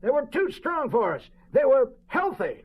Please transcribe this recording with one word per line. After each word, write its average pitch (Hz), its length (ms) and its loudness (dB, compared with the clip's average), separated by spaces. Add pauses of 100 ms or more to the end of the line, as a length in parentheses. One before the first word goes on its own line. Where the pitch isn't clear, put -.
They 202 100 -4
were 285 160 0
too 339 240 -2
strong 330 400 -6
for 202 240 0
us. 131 80 -10 (300)
They 285 120 4
were 262 280 4 (140)
healthy. 254 580 -4